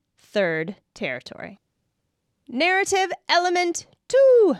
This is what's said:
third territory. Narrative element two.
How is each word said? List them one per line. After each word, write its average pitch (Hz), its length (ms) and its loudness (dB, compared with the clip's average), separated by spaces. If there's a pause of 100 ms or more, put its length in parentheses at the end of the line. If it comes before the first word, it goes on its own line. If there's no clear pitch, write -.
(180)
third 170 600 -4 (180)
territory. - 640 -12 (880)
Narrative 370 680 -2 (160)
element 349 580 -2 (220)
two. 480 500 4